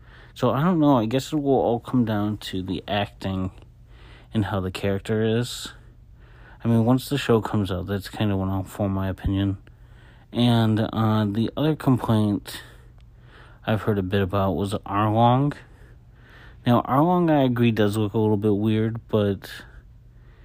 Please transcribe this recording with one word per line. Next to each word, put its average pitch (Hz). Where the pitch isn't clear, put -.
So 123
I 127
don't 175
know, 147
I 110
guess 131
it 156
will 139
all 113
come 123
down 104
to -
the 92
acting 95
and 110
how 98
the 90
character 101
is. 113
I 117
mean, 113
once 127
the 143
show 117
comes 101
out, 92
that's 101
kind 107
of 98
when 95
I'll 95
form 98
my 95
opinion. 98
And, 113
uh, 107
the 107
other 151
complaint 110
I've 110
heard 104
a 98
bit 98
about 95
was 98
Arlong. 117
Now, 120
Arlong, 165
I 147
agree, 120
does 104
look 107
a 113
little 107
bit 104
weird, 110
but 101